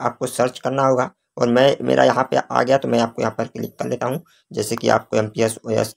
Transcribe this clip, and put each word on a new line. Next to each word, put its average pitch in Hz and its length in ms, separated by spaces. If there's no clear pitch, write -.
आपको 123 260
सर्च 127 320
करना 135 260
होगा। 131 240
और 123 120
मैं, 127 340
मेरा 131 220
यहाँ 127 200
पे 135 140
आ 123 240
गया 131 160
तो 131 100
मैं 117 120
आपको 117 220
यहाँ 113 160
पर 113 100
क्लिक - 300
कर 123 100
लेता 123 180
हूँ, 131 180
जैसे 107 260
कि 113 140
आपको - 280
एमपीएसओएस 110 800